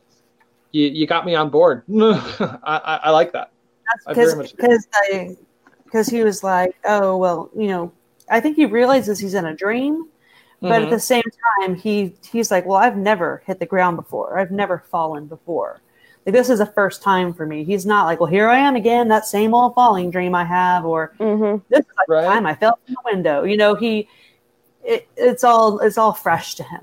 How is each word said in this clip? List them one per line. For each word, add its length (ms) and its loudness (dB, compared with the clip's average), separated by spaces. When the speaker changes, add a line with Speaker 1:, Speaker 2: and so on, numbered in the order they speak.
Speaker 1:
you, 160 2
you 180 -2
got 180 0
me 120 -2
on 160 0
board. 360 4
<laughs> 60 -8
I, 680 0
I, 400 -4
I 80 0
like 220 4
that. 180 -10
Speaker 2:
That's 220 -6
Speaker 1:
I 80 -6
very 140 4
Speaker 2:
'cause, 60 0
Speaker 1:
much 180 -10
do. 140 -2
Speaker 2:
'cause 200 2
I, 240 -8
'cause 160 0
he 160 -2
was 200 -2
like, 320 0
"Oh, 320 0
well, 380 -2
you 120 -2
know," 240 -4
I 80 2
think 160 0
he 100 4
realizes 540 2
he's 160 -6
in 100 -2
a 100 -6
dream, 520 -4
but 80 0
at 120 4
Speaker 1:
Mm-hmm. 80 -2
Speaker 2:
the 80 0
same 240 0
time, 160 -2
he, 400 -4
he's 180 -2
like, 160 0
"Well, 120 0
I've 180 2
never 500 -2
hit 140 -8
the 60 -6
ground 320 0
before. 420 -8
I've 120 -4
never 260 -4
fallen 380 -6
before. 540 -8
Like, 80 -2
this 160 4
is 120 2
a 40 0
first 380 -2
time 300 0
for 120 -10
me." 200 -8
He's 200 -4
not 200 2
like, 160 0
"Well, 80 0
here 180 2
I 120 4
am 180 2
again, 320 2
that 160 2
same 280 0
old 220 2
falling 340 2
dream 240 -2
I 120 0
have," 400 0
or, 340 -2
Speaker 3:
Mm-hmm. 380 0
Speaker 2:
"This 120 4
is, 40 -2
like, 100 0
the 60 0
Speaker 1:
Right. 120 2
Speaker 2:
time 200 0
I 100 -4
fell 300 0
from 100 -10
the 60 -12
window." 300 0
You 140 -2
know, 180 4
he, 320 -4
it, 200 -4
it's 260 0
all, 360 4
it's 180 0
all 160 2
fresh 420 -4
to 80 -14
him. 200 -16